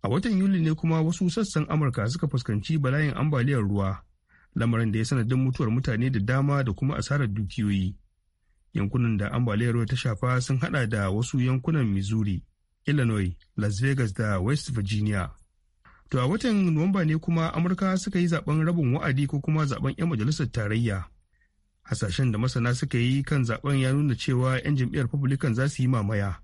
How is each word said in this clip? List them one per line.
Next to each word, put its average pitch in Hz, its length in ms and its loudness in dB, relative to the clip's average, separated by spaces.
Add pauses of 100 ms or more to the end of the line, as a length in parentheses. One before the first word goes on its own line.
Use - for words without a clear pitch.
A - 60 -2
watan 196 280 2
Yuli 190 240 2
ne 156 140 2
kuma 160 260 0
wasu 170 280 0
sassan 160 400 -2
Amurka 139 400 0
suka 156 180 -4
fuskanci 123 500 -2
bala'in 143 400 0
ambaliyar 139 440 0
ruwa, 98 420 -2 (520)
lamarin 117 360 0
da 107 80 0
ya 113 60 0
sanadin 127 360 0
mutuwar 127 300 0
mutane 123 400 0
da 117 80 0
dama 139 440 2
da 110 100 0
kuma 135 240 -2
asarar 143 300 0
dukiyoyi. 98 680 0 (800)
Yankunan 113 440 0
da 98 140 -2
ambaliyar 120 420 0
ruwa 117 120 2
ta 127 100 -2
shafa 127 460 0
sun 135 180 0
haɗa 104 300 0
da 101 200 0
wasu 120 320 -2
yankunan 131 460 0
Missouri, 101 560 0 (420)
Illinois, 110 500 0 (220)
Las 104 240 -2
Vegas 131 320 0
da 104 260 0
West 123 320 -2
Virginia. 104 600 -2 (760)
To, 131 120 0
a 127 60 0
watan 202 460 2
Nuwamba 180 320 2
ne 156 120 2
kuma 165 360 0
Amurka 185 440 0
suka 185 220 -2
yi 175 80 2
zaben 160 380 0
rabin 165 280 2
wa'adi 143 340 0
ko 143 140 -2
kuma 156 240 0
zaben 135 320 -2
'yan 170 120 0
majalisar 131 420 0
tarayya. 107 580 -2 (760)
Hasashen 120 460 -2
da 104 60 -2
masana 123 380 0
suka 135 220 -2
yi 127 260 2
kan 139 220 0
zaben 127 340 -2
ya 131 140 2
nuna 143 220 2
cewa 127 440 0
'yan 147 160 0
jam'iyyar 131 300 0
Republican 135 480 0
za 131 160 0
su - 120 -4
yi 127 60 2
mamaya. 101 560 0